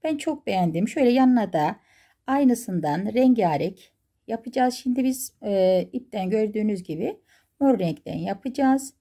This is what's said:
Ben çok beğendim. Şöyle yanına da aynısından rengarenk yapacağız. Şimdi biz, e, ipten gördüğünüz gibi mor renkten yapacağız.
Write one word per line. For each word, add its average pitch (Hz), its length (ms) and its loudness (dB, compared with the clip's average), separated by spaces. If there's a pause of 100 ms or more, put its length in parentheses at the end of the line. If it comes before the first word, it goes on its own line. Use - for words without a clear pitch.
Ben 311 140 -2
çok - 300 -6
beğendim. 180 400 0
Şöyle 262 220 2
yanına 247 440 4
da 160 220 0 (520)
aynısından 208 880 0
rengarenk 196 640 2 (480)
yapacağız. 247 460 -2
Şimdi 254 300 -2
biz, 262 300 -4 (100)
e, 185 380 2 (120)
ipten 190 360 -6
gördüğünüz 214 540 -2
gibi 190 360 -8 (400)
mor 269 200 2
renkten 165 380 -4
yapacağız. 262 840 -2